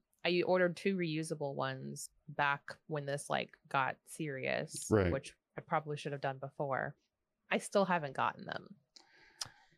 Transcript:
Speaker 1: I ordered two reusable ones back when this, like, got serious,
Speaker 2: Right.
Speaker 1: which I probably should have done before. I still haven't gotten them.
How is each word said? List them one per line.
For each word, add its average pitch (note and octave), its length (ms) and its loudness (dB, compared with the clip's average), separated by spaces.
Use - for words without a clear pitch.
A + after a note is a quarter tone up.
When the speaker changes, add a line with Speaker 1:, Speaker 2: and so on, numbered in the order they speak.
Speaker 1:
I F3 200 4
ordered F3+ 320 4
two G3 200 0
reusable D#3 580 -2
ones C#3 560 -4
back C#3+ 340 0
when D3 180 -4
this, C#3 240 -2
like, C#3 220 0
got C3+ 280 0
serious, C3+ 840 -4
Speaker 2:
Right. G2+ 220 8
Speaker 1:
which - 220 -4
I D#3 40 -8
probably D3+ 360 -2
should C#3+ 160 -8
have C#3+ 80 -6
done C3+ 180 -2
before. C#3 580 -4
I G3+ 80 4
still G3+ 260 2
haven't E3 320 0
gotten - 280 0
them. - 300 -10